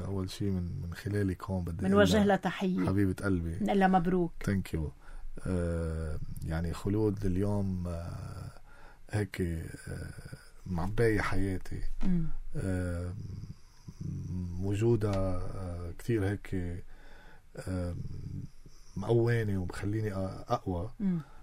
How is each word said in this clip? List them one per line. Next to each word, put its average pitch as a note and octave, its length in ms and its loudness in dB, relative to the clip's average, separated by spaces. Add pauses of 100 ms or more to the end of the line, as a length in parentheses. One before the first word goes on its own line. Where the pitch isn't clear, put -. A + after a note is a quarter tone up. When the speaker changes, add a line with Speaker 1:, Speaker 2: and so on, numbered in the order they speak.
Speaker 1:
أول F#2+ 240 -2
شيء G2+ 200 -2
من، F#2 340 -2
من E2+ 100 -6
خلالك G2 500 -2
هون F#2 200 -2
بدي E2 160 -4
أقول F#2+ 100 0
Speaker 2:
بنوجه F3+ 280 8
Speaker 1:
لها G3+ 80 6
Speaker 2:
لها G3 100 6
تحية. F#3 500 0
Speaker 1:
حبيبة G2 400 2
قلبي. E2+ 340 2
Speaker 2:
بنقول G3+ 200 2
لها F#3+ 80 8
مبروك. F#3 440 4 (120)
Speaker 1:
Thank F#3+ 340 2
you. D#2+ 40 -2 (640)
آه، E2 720 -2 (260)
يعني D#2+ 280 -2
خلود G#2 520 2
اليوم، F#2+ 640 0
آه، - 640 -8 (600)
هيك، G#2 300 0
آه، E2+ 680 -4 (560)
معباية G2+ 560 4
حياتي. F#2+ 600 2 (220)
Speaker 2:
مم. F3 220 6 (300)
Speaker 1:
آه، F2+ 580 -2 (1500)
وجودها، G2 800 4 (140)
آه، F2 420 -6
كتير G#2 300 0
هيك، G2+ 280 -2 (1040)
آه، F2+ 380 -4 (1000)
مقواني A2+ 600 4
وبخليني، G2+ 560 -2
آه، F#2+ 340 -4
أقوى. F#2+ 520 -2
Speaker 2:
مم. F#3 200 2 (240)